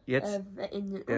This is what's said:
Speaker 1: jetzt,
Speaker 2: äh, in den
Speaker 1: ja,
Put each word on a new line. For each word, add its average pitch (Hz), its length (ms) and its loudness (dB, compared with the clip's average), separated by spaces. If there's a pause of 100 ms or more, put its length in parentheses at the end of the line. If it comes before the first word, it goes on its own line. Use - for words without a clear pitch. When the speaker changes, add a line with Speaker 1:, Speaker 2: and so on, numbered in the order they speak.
Speaker 1:
jetzt, 202 340 2 (160)
Speaker 2:
äh, 185 180 -4
in 196 200 -2
den 190 120 -4
Speaker 1:
ja, - 120 2